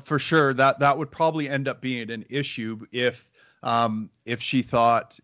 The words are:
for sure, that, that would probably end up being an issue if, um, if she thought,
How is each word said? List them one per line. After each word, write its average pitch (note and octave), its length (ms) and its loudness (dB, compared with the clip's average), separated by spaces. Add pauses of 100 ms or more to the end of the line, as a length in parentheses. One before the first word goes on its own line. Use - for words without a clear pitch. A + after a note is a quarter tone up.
for D3+ 140 0
sure, C#3 360 2
that, C3+ 240 4
that C#3+ 180 4
would D3+ 140 -6
probably D#3+ 380 -2
end C3+ 200 -2
up C3 140 -6
being B2 280 -6
an A2+ 200 -10
issue A2+ 640 -6
if, B2 380 -2 (340)
um, A#2 440 0 (160)
if A#2 160 -6
she C3 220 0
thought, A#2 600 0